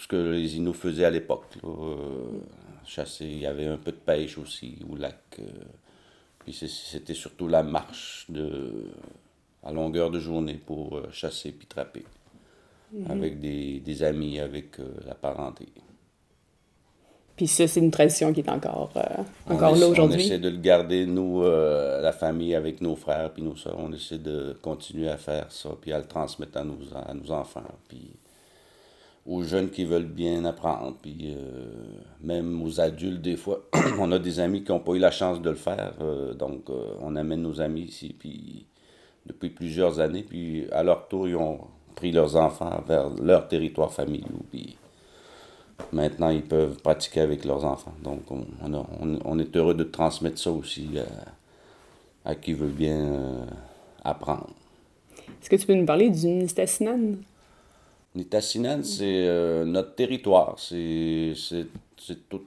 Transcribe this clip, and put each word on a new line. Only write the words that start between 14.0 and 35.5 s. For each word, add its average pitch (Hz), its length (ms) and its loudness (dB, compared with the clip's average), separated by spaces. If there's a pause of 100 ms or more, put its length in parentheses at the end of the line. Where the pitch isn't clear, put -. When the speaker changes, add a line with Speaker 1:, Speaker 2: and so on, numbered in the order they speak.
Speaker 1:
amis, 76 340 0
avec, 73 400 -8
euh, 67 60 -10 (220)
la 65 80 -12
parenté. 69 520 -8 (1700)
Speaker 2:
Puis 170 140 0
ça, 170 180 6
c'est 165 140 2
une 165 100 8
tradition 156 420 6
qui 160 80 2
est 147 100 -4
encore, - 460 -4
euh, - 40 0 (480)
Speaker 1:
On 175 60 2
Speaker 2:
encore 160 180 8
là 160 60 8
Speaker 1:
essaie, 175 80 10
Speaker 2:
aujourd'hui ? 170 300 8
Speaker 1:
on - 40 4
essaie - 180 2
de 90 120 0
le 87 80 -6
garder, 87 480 6
nous, 90 360 2
euh, 76 580 4
la 78 120 4
famille, 82 420 0
avec 78 280 0
nos 82 120 0
frères 78 380 -2
puis 80 100 -10
nos 78 140 -6
sœurs, - 220 -8
on 80 140 -6
essaie 78 260 -10
de 73 440 -6
continuer 80 460 -6
à 76 80 -2
faire 76 340 -6
ça - 200 -12 (100)
puis 78 120 -10
à 76 60 -2
le 73 60 -6
transmettre 76 540 -8
à 71 60 -4
nos, 73 120 -8 (180)
à 67 200 -10
nos 73 180 -8
enfants, 69 320 -6 (240)
puis - 220 -18 (1160)
aux 90 160 -2
jeunes 92 280 2
qui 92 140 -4
veulent 85 220 2
bien 85 380 -2
apprendre, 71 580 -2
puis, 76 320 -10
euh, 64 380 -10 (500)
même 85 400 -2
aux 80 180 -2
adultes, 82 420 0
des 85 140 0
fois, - 360 -4
<clears throat> 120 260 2
on 90 140 2
a 92 80 4
des 85 180 -2
amis 95 240 0
qui 101 80 -6
ont 87 100 2
pas 87 120 -2
eu 92 60 2
la 92 120 8
chance 90 320 0
de 82 80 0